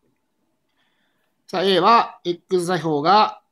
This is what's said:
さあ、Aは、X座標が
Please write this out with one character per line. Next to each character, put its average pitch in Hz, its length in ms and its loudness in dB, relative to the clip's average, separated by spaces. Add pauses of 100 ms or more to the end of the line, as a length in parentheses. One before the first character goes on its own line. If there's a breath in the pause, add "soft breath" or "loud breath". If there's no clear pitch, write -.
(1500)
さ - 120 -8
あ、 165 40 -4
A 185 180 0
は、 175 440 2
X 175 400 -4
座 180 140 -2
標 151 240 -4
が 196 500 0